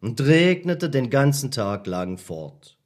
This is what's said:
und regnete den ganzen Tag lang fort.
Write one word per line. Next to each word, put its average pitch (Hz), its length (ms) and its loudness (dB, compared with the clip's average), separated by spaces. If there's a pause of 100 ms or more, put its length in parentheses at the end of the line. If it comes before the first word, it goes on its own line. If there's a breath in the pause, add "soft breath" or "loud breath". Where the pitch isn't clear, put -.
und 113 200 -6
regnete 175 680 2
den 131 220 0
ganzen 139 400 2
Tag 101 380 -4
lang 90 300 -4
fort. - 680 -14